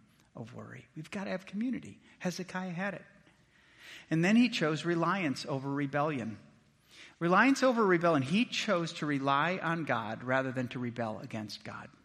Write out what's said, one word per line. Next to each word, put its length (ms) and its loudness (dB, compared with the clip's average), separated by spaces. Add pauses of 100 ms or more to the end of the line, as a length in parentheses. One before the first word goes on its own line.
(360)
of 180 -14
worry. 320 -16 (120)
We've 120 -14
gotta 200 -8
have 160 -6
community. 520 -6 (220)
Hezekiah 520 -6
had 220 -4
it. 120 -14 (1040)
And 120 4
then 120 6
he 140 8
chose 340 0
reliance 600 0
over 280 -4
rebellion. 640 -2 (800)
Reliance 460 6
over 220 4
rebellion. 380 4
He 200 2
chose 500 0
to 120 -6
rely 580 0
on 220 -2
God 380 -4
rather 280 0
than 180 -4
to 100 -8
rebel 400 -4
against 440 -10
God. 260 -14 (160)